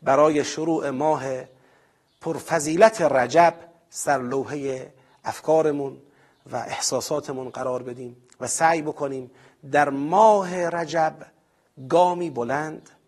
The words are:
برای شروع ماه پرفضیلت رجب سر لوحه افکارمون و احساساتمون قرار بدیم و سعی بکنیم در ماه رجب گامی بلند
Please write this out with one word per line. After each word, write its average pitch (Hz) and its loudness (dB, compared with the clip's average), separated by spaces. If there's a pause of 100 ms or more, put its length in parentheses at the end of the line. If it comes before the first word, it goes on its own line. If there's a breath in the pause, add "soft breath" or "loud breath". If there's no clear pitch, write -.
برای 147 4
شروع 160 -4
ماه 143 -2 (960 soft breath)
پرفضیلت 160 2
رجب 143 4 (360)
سر 139 -2
لوحه 135 -6 (320 soft breath)
افکارمون 143 0 (540 soft breath)
و 120 -8
احساساتمون 131 -6
قرار 127 -6
بدیم 123 -14 (220)
و 127 -6
سعی 165 2
بکنیم 139 -6 (400 soft breath)
در 143 4
ماه 180 2
رجب 165 -2 (760)
گامی 175 2
بلند 147 -6 (180)